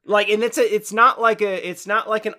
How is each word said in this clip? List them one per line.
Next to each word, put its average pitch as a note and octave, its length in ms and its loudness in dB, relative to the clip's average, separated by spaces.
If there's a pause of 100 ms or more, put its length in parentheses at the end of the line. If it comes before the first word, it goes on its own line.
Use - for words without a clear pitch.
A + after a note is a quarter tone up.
Like, G3+ 240 2
and G#3+ 140 0
it's A#3+ 140 -2
a, G#3+ 180 2
it's G#3 180 -4
not A#3 280 4
like A3+ 200 2
a, F#3+ 280 -4
it's F3+ 180 -12
not G#3 220 -2
like G#3+ 160 -2
an - 140 -6